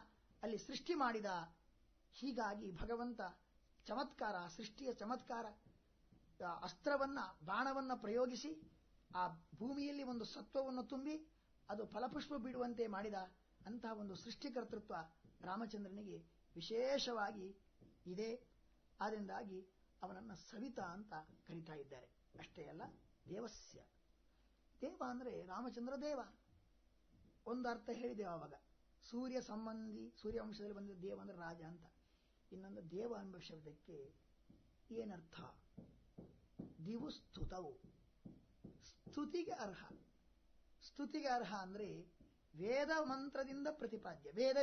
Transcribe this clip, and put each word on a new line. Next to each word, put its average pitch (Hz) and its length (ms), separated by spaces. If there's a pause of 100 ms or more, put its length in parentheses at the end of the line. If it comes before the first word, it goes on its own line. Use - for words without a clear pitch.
(420)
ಅಲ್ಲಿ 214 160
ಸೃಷ್ಟಿ 269 360
ಮಾಡಿದ. 226 320 (880)
ಹೀಗಾಗಿ 214 600
ಭಗವಂತ 233 480 (640)
ಚಮತ್ಕಾರ, 214 600
ಸೃಷ್ಟಿಯ 233 480
ಚಮತ್ಕಾರ, 233 520 (1000)
ಆ 170 120
ಅಸ್ತ್ರವನ್ನ, 277 600 (260)
ಬಾಣವನ್ನ 262 500
ಪ್ರಯೋಗಿಸಿ 247 800 (420)
ಆ 180 140 (260)
ಭೂಮಿಯಲ್ಲಿ 277 480
ಒಂದು 240 220
ಸತ್ವವನ್ನು 254 580
ತುಂಬಿ 302 460 (400)
ಅದು 208 180
ಫಲಪುಷ್ಪ 269 480
ಬಿಡುವಂತೆ 240 520
ಮಾಡಿದ. 208 280 (520)
ಅಂತಹ 226 260
ಒಂದು 208 220
ಸೃಷ್ಟಿಕರ್ತೃತ್ವ 226 800 (460)
ರಾಮಚಂದ್ರನಿಗೆ 202 840 (300)
ವಿಶೇಷವಾಗಿ 214 1000 (500)
ಇದೆ. 220 340 (600)
ಆದ್ದರಿಂದಾಗಿ 196 640 (360)
ಅವನನ್ನ 196 320
ಸವಿತ 233 460
ಅಂತ 185 340 (320)
ಕರೀತಾ 160 280
ಇದ್ದಾರೆ. 135 460 (180)
ಅಷ್ಟೇ 160 280
ಅಲ್ಲ, 156 160 (460)
ದೇವಸ್ಯ, 214 520 (1000)
ದೇವ 320 280
ಅಂದ್ರೆ 240 380
ರಾಮಚಂದ್ರ 240 500
ದೇವ. 285 240 (1300)
ಒಂದು 247 220
ಅರ್ಥ 233 240
ಹೇಳಿದೆವು 220 380
ಆವಾಗ, 147 240 (560)
ಸೂರ್ಯ 254 300
ಸಂಬಂಧಿ, 220 840
ಸೂರ್ಯ 220 180
ವಂಶದಲ್ಲಿ 208 340
ಬಂದ 202 160
ದೇವ 196 300
ಅಂದ್ರೆ 196 180
ರಾಜ 170 240
ಅಂತ. 165 220 (680)
ಇನ್ನೊಂದು 190 380
ದೇವ 226 240 (100)
ಎಂಬ 185 140
ಶಬ್ದಕ್ಕೆ 156 760 (760)
ಏನರ್ಥ? 214 500 (1500)
ದಿವು 233 240
ಸ್ತುತವು, - 680 (1040)
ಸ್ತುತಿಗೆ - 680
ಅರ್ಹ. 202 340 (1000)
ಸ್ತುತಿಗೆ 285 460
ಅರ್ಹ 226 260
ಅಂದ್ರೆ 190 480 (540)
ವೇದ 262 340 (120)
ಮಂತ್ರದಿಂದ 269 680
ಪ್ರತಿಪಾದ್ಯ. 208 600
ವೇದ 254 320